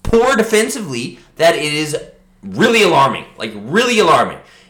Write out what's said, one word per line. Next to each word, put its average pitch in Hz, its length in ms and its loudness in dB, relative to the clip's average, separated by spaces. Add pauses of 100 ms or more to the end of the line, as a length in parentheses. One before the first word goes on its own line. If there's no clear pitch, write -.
poor 247 320 2
defensively 214 840 -2 (180)
that 165 200 2
it 147 180 -4
is 151 220 -4 (460)
really 220 420 0
alarming. 135 400 2 (120)
Like, 110 200 -10
really 214 420 -2
alarming. 165 400 2 (320)